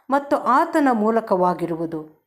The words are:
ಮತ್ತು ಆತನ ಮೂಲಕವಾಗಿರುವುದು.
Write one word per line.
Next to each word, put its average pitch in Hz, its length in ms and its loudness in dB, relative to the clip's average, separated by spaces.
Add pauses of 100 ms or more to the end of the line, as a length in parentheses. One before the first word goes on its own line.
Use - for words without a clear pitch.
(100)
ಮತ್ತು 285 260 0
ಆತನ 294 560 2
ಮೂಲಕವಾಗಿರುವುದು. 180 1080 0 (260)